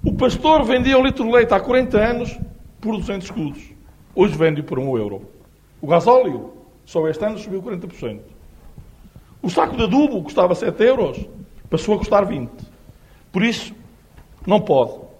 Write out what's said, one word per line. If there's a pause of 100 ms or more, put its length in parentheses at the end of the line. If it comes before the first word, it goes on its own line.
o
pastor
vendia
um
litro
de
leite
há
quarenta
anos (440)
por
duzentos
escudos. (520)
Hoje
vende-o
por
um
euro. (580)
O
gasóleo, (320)
só
este
ano,
subiu
quarenta
por
cento. (1160)
O
saco
de
adubo
custava
sete
euros, (440)
passou
a
custar
vinte. (800)
Por
isso, (760)
não
pode (260)